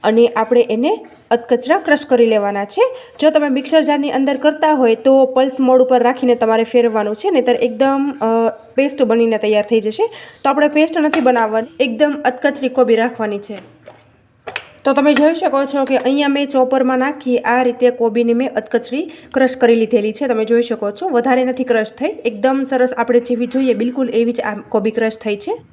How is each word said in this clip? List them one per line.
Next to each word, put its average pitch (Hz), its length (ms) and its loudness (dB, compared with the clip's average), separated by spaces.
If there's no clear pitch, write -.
અને 226 220 4
આપણે 226 340 2
એને 269 300 -2
અધકચરા 254 480 0
ક્રશ 294 280 -2
કરી 233 200 4
લેવાના 202 380 0
છે. 269 180 -2
જો 302 100 4
તમે 302 180 0
મિક્સર 285 340 0
જારની 285 280 0
અંદર 269 260 0
કરતા 302 360 0
હોય 254 220 2
તો 269 320 4
પલ્સ 262 340 0
મોડ 254 220 4
ઉપર 254 200 4
રાખીને 247 320 2
તમારે 226 300 0
ફેરવવાનું 220 520 0
છે, 392 140 -4
નહીંતર 247 240 2
એકદમ, 269 680 -2
અ, 226 260 0
પેસ્ટ 277 280 0
બનીને 226 360 2
તૈયાર 208 260 0
થઈ 226 160 0
જશે. 220 260 -4
તો 277 60 2
આપણે 294 180 2
પેસ્ટ 311 300 0
નથી 311 220 0
બનાવવાની, 233 480 0
એકદમ 269 340 -2
અધકચરી 269 440 -2
કોબી 240 280 2
રાખવાની 226 420 -4
છે. 202 200 -14
તો 277 80 2
તમે 277 220 2
જોઈ 302 200 4
શકો 294 300 -2
છો 277 200 -2
કે 262 120 -2
અહીંયા 277 320 0
મેં 277 180 0
ચોપરમાં 262 520 0
નાખી 262 400 -2
આ 247 240 0
રીતે 247 280 2
કોબીને 233 440 0
મેં 247 220 -2
અધકચરી 240 560 -4
ક્રશ 262 220 2
કરી 233 180 4
લીધેલી 220 380 0
છે. 269 160 -4
તમે 220 160 0
જોઈ 233 180 2
શકો 220 280 -4
છો, 349 180 -6
વધારે 254 360 2
નથી 254 200 -4
ક્રશ 220 280 -2
થઈ, 277 140 -6
એકદમ 262 580 -2
સરસ 254 320 0
આપણે 240 240 2
જેવી 240 260 -4
જોઈએ 254 280 0
બિલકુલ 240 400 -4
એવી 233 180 0
જ 233 80 -6
આ 214 140 -4
કોબી 208 360 -4
ક્રશ 220 280 -4
થઈ 208 180 -6
છે. 311 160 -10